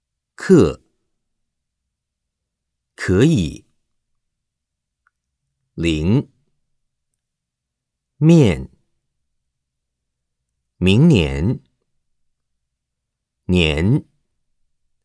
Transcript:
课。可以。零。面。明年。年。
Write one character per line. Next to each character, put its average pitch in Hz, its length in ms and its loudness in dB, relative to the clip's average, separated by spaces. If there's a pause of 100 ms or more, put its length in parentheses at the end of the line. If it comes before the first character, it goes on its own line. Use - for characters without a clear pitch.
(360)
课。 95 480 0 (2000)
可 101 320 -2
以。 98 400 -4 (2000)
零。 85 580 -4 (1900)
面。 131 540 2 (2000)
明 101 300 2
年。 87 560 -2 (1800)
年。 90 600 -2 (960)